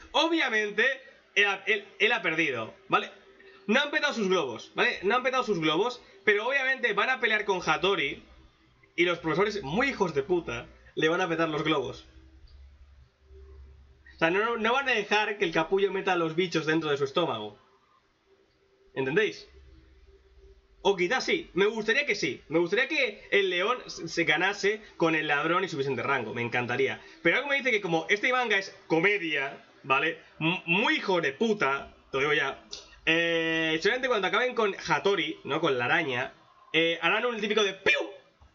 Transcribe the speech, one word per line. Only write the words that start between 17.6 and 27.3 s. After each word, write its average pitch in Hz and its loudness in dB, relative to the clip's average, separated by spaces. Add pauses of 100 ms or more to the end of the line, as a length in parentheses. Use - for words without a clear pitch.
¿Entendéis? 143 -2 (1300)
O 196 2
quizás 220 0
sí. 214 -4
Me 190 4
gustaría 226 0
que 226 0
sí. 131 -4
Me 156 2
gustaría 202 2
que 269 -4
el 196 2
león 185 0
s-, 170 -12
se 165 -2
ganase 196 0 (160)
con 160 2
el 156 -2
ladrón 160 0
y 175 -4
subiesen 135 -2
de 117 -4
rango. 120 -2
Me 120 -4
encantaría. 120 -2 (200)
Pero 170 4